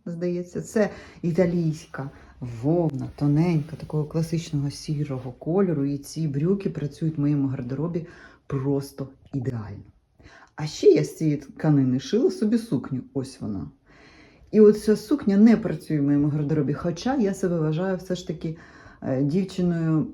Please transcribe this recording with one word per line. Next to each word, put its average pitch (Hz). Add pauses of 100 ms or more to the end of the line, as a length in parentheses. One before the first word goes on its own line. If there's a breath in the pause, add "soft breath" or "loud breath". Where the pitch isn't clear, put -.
здається? 175
Це 202 (320 loud breath)
італійська 165 (300 loud breath)
вовна, 131
тоненька, 151
такого 151
класичного 160
сірого 135
кольору. 165
І 143
ці 160
брюки 165
працюють 156
в 147
моєму 143
гардеробі 139 (400 loud breath)
просто 139 (260)
ідеально. 110 (720 loud breath)
А 151
ще -
я 330
з -
цієї 151
тканини 135
шила 247
собі 226
сукню. 131 (120)
Ось -
вона. 95 (800 loud breath)
І 214
от 208
ця 214
сукня 202
не 220
працює 156
в 143
моєму 143
гардеробі, 147
хоча 170
я 196
себе 175
вважаю 170
все -
ж -
таки, 160 (440 loud breath)
е, 127
дівчиною 165